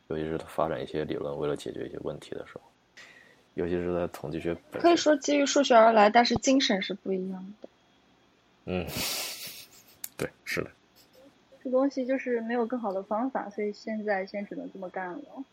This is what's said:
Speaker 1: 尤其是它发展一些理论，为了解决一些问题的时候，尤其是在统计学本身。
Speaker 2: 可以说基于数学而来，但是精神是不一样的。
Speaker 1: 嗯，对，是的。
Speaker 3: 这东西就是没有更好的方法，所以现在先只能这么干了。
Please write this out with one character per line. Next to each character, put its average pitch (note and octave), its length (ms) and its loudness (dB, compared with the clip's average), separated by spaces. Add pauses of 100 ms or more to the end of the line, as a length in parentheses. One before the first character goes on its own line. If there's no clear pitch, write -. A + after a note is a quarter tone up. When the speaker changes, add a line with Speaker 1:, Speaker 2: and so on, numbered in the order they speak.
Speaker 1:
尤 D#2+ 80 -4
其 D#2 80 -2
是 D#2+ 140 -2
它 - 80 -10
发 D#2 240 0
展 C2 120 -4
一 - 40 -8
些 D#2 180 -2
理 D2+ 100 -4
论， C#2+ 240 -4
为 D2 80 -2
了 D2 80 0
解 - 160 -8
决 - 160 -8
一 - 40 -12
些 - 120 -12
问 D2 160 -8
题 - 120 -20
的 - 160 -10
时 - 80 -16
候， - 80 -16 (880)
尤 F2 160 -2
其 E2+ 40 -2
是 F2 220 0
在 F2 120 0
统 - 240 -8
计 D#2+ 100 -4
学 E2+ 140 -2 (160)
本 - 100 -8
身。 - 0 -
Speaker 2:
可 E4+ 100 6
以 F4 60 6
说 D4+ 180 4
基 D4 220 0
于 C#4+ 80 4
数 C#4+ 180 4
学 C4 120 6
而 A3+ 180 10
来， G#3+ 160 8
但 A#3 160 6
是 A#3 120 0
精 C4+ 220 4
神 A3+ 220 2
是 F#3+ 140 -4
不 G3 180 -6
一 F#3 180 -2
样 F#3+ 300 -12
的。 - 80 -16 (960)
Speaker 1:
嗯， F2 220 -2 (1300)
对， - 140 -4 (140)
是 - 180 -2
的。 - 80 -10 (920)
Speaker 3:
这 C4 80 -6
东 C4 200 4
西 C4 160 -4
就 C4 100 2
是 B3 240 -2
没 A3+ 140 -4
有 A#3+ 100 2
更 A#3 160 -2
好 A3 100 -2
的 F#3+ 120 -2
方 A3 260 -2
法， G3+ 220 -4
所 G#3+ 120 -6
以 G#3 80 -2
现 G#3+ 320 -6
在 G3+ 220 0
先 G3+ 220 -8
只 F#3 80 -12
能 E3+ 180 -8
这 G3 60 -16
么 F#3 100 -10
干 F3+ 240 -8
了。 C4+ 400 -12